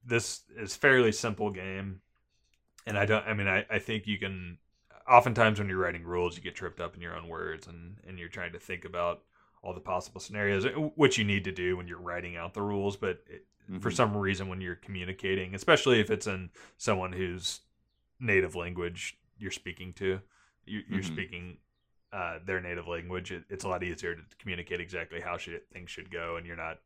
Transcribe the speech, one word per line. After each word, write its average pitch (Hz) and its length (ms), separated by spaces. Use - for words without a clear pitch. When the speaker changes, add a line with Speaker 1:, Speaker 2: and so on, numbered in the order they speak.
Speaker 1:
this 117 380
is 101 160
fairly 127 380
simple 107 380
game, 95 500
and 107 100
I 101 80
don't, 107 220
I 107 80
mean, 101 140
I, 98 220
I 107 80
think 110 280
you 104 120
can, 92 380
oftentimes 117 520
when 101 100
you're 92 80
writing 87 280
rules, 87 340
you - 40
get 87 120
tripped 87 260
up 85 160
in 87 60
your 85 120
own 82 140
words, 82 380
and, 85 300
and 92 100
you're 85 120
trying 87 240
to 87 40
think 92 280
about 87 340
all 92 80
the 92 60
possible 90 400
scenarios, 101 440
uh, 127 60
which 139 240
you 110 60
need 98 200
to 95 80
do 90 240
when 90 120
you're 85 120
writing 87 360
out 85 180
the 104 80
rules. 101 340
But 92 220
it, - 160
for 110 100
Speaker 2:
Mm-hmm. - 60
Speaker 1:
some 107 200
reason, 98 320
when 92 120
you're 87 160
communicating, 95 800
especially 127 420
if 104 120
it's - 180
in 92 220
someone 92 340
whose 90 500
native 95 340
language 87 640
you're 95 120
speaking 92 440
to, 95 260
you, 104 220
you're 95 120
Speaker 2:
Mm-hmm. 90 120
Speaker 1:
speaking, 87 440
uh, 87 340
their 95 140
native 87 260
language, 87 460
it, 85 180
it's 98 140
a 98 40
lot 90 140
easier 87 320
to 80 80
communicate 87 420
exactly 85 400
how 87 160
should, 85 240
things 90 180
should 87 220
go, 85 240
and 85 100
you're 85 100
not 82 300